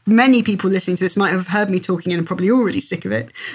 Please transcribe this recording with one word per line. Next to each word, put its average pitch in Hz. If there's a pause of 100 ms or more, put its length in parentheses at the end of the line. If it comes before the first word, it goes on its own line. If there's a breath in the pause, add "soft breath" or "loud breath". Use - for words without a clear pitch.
many 240
people 190
listening 180
to 180
this 180
might 196
have 185
heard 202
me 185
talking 180
and 175
are 165
probably 185
already 226
sick -
of 95
it. 117 (240 loud breath)